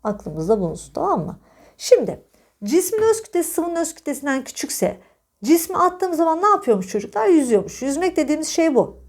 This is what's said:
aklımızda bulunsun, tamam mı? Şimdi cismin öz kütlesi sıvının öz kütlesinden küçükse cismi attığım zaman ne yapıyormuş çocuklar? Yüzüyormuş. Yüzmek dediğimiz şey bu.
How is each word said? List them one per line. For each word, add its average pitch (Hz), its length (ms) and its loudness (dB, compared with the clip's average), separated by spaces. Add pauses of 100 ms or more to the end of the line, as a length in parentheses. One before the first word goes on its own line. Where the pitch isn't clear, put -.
aklımızda 202 560 -2
bulunsun, 165 340 -6
tamam 330 320 0
mı? - 140 -12 (380)
Şimdi - 460 2 (400)
cismin 359 380 0
öz 440 220 2
kütlesi 339 280 -2
sıvının 339 240 -4
öz 330 200 -4
kütlesinden 277 480 -4
küçükse - 540 -6 (460)
cismi 330 340 2
attığım 359 360 0
zaman 330 280 0
ne 403 60 2
yapıyormuş 247 400 2
çocuklar? 220 400 -2
Yüzüyormuş. 254 540 2
Yüzmek 320 360 -2
dediğimiz 302 300 -2
şey 320 280 2
bu. 175 220 2 (120)